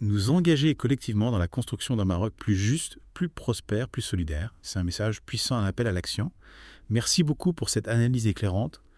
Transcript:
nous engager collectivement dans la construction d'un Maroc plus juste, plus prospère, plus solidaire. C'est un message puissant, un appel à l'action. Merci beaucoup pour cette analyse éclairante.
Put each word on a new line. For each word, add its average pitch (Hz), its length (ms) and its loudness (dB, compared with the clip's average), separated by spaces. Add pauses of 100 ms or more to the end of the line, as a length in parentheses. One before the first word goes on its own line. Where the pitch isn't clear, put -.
nous 104 300 2
engager 160 440 4
collectivement 117 560 0
dans 110 80 2
la 85 100 2
construction - 480 -4
d'un 101 80 2
Maroc 92 320 0
plus - 180 0
juste, 107 440 0 (160)
plus 180 160 -2
prospère, - 580 -4
plus - 140 -6
solidaire. 82 600 -4
C'est - 160 -8
un 90 60 0
message 104 380 -2
puissant, - 340 -4
un 107 80 0
appel 107 220 0
à 104 60 0
l'action. 101 380 -4 (600)
Merci 117 320 2
beaucoup 156 320 0
pour - 160 -4
cette - 180 -2
analyse 117 380 2
éclairante. 104 560 -2 (160)